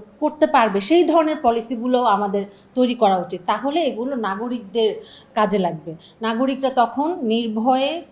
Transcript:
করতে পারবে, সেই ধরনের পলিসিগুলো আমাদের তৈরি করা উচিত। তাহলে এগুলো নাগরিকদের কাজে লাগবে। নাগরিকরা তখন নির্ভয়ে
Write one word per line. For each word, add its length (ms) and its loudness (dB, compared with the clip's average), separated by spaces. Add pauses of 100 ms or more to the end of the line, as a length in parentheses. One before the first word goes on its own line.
(200)
করতে 280 0
পারবে, 340 2
সেই 220 4
ধরনের 380 2
পলিসিগুলো 640 0
আমাদের 420 0 (300)
তৈরি 200 2
করা 220 4
উচিত। 280 -6
তাহলে 360 0
এগুলো 340 -4
নাগরিকদের 800 -4 (380)
কাজে 240 2
লাগবে। 380 -4 (260)
নাগরিকরা 480 -2
তখন 520 0
নির্ভয়ে 920 0